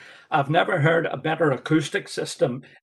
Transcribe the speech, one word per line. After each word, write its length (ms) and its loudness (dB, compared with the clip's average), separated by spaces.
I've 200 0
never 300 2
heard 260 2
a 100 -6
better 360 0
acoustic 560 -2
system 540 -4